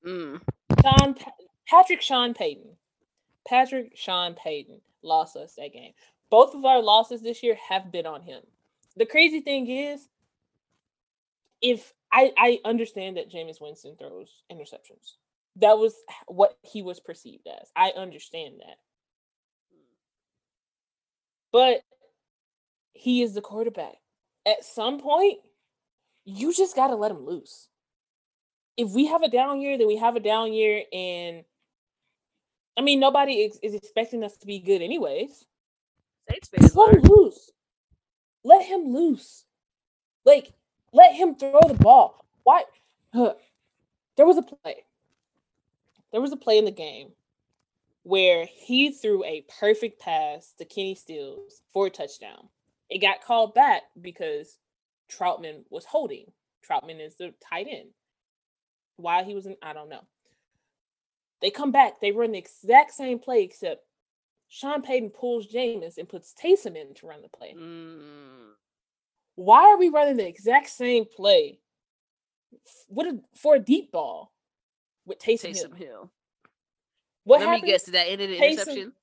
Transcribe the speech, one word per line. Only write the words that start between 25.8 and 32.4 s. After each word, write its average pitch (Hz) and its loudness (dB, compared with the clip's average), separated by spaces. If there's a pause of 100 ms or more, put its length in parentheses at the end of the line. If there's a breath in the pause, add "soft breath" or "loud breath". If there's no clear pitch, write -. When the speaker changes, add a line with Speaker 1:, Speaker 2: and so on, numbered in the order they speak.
Speaker 2:
you 202 -8
just 359 -2
gotta 262 -2
let 214 -6
him 156 -14
loose. - -18 (1080)
If 233 -6
we 262 0
have 330 0
a 311 4
down 269 0
year, 277 -6
then 226 2
we 214 0
have 233 0
a 226 -6
down 220 -2
year, 214 -2 (100)
and, 175 -12 (1300)